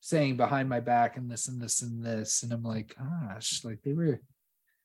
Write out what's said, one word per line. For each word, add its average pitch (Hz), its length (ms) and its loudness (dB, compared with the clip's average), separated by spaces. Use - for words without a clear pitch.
saying 139 360 2
behind 131 320 4
my 123 100 2
back 120 380 4
and 127 120 -6
this 117 180 -6
and 127 140 -6
this 117 200 0
and 117 240 -4
this." 110 380 -2
And 117 100 -4
I'm 117 100 -2
like, 110 340 -4
"Gosh, 131 680 -4
like, 110 180 -8
they 143 100 0
were, 156 280 2